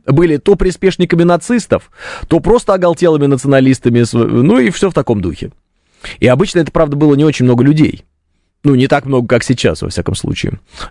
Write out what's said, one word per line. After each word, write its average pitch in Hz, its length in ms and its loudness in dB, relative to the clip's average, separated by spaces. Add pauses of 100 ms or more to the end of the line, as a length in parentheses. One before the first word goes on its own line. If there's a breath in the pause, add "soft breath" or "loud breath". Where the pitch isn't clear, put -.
были 151 320 2
то 202 180 2
приспешниками 175 680 0
нацистов, 175 640 -2 (380 loud breath)
то 165 120 0
просто 214 360 0
оголтелыми 170 500 0
националистами, 131 800 2
св-, 117 240 0
ну 143 320 2
и 233 100 2
всё 185 220 -2
в - 20 -10
таком 117 280 -2
духе. 85 280 -8 (720 loud breath)
И - 80 0
обычно 139 320 0
это, 151 120 -2
правда, 151 240 -2
было 147 200 2
не 143 100 2
очень 139 200 0
много 123 180 2
людей. 147 400 0 (600)
Ну, 143 120 2
не 127 120 2
так 143 180 -2
много, 127 220 -2
как 117 160 0
сейчас, 117 380 -2
во 95 80 -6
всяком - 260 -6
случае. - 440 -6 (320 loud breath)